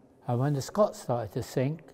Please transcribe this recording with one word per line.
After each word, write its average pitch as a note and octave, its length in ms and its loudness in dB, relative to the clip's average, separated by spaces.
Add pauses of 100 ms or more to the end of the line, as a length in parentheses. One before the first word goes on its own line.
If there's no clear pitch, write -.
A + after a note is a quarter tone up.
(280)
And A#2+ 120 2
when C#3+ 140 2
the C3+ 80 0
Scot G3+ 340 2
started A#2+ 380 -4
to A#2+ 100 -4
sink, D3 400 -2 (100)